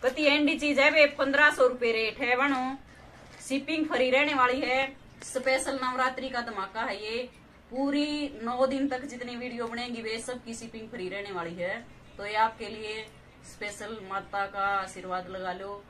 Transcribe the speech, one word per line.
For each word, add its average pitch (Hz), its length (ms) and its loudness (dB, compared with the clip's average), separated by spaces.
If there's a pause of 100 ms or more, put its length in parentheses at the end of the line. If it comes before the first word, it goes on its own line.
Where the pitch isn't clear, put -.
कति 262 220 2
एंडी 294 320 6
चीज 285 220 2
है 285 120 8
बे, 302 180 8
पन्द्रह 285 420 4
सौ 294 160 4
रुपए 247 260 2
rate 220 280 0
है 247 160 2
बनो, 262 400 0 (640)
Shipping 302 460 -2
free 254 240 4
रहने 285 240 4
वाली 262 260 4
है। 262 260 2 (380)
Special 262 540 0
नवरात्रि 254 500 -2
का 240 140 -4
धमाका 214 400 -6
है 233 200 -4
ये, 233 260 -4 (420)
पूरी 285 720 -2
नौ 247 240 0
दिन 269 220 0
तक 254 160 -4
जितनी 240 320 -10
video 240 300 -6
बनेंगी 233 360 -6
वे 220 180 -4
सबकी 240 340 -10
shipping 226 340 -12
free 185 200 -8
रहने 202 240 -8
वाली 170 220 -6
है। 196 300 -4 (340)
तो 202 80 -8
ये 208 100 -6
आपके 220 320 0
लिए 214 360 -10 (420)
special 208 580 -10
माता 196 440 -4
का 196 180 -2 (100)
आशीर्वाद 185 520 -4
लगा 185 260 -6
लो। 202 340 -10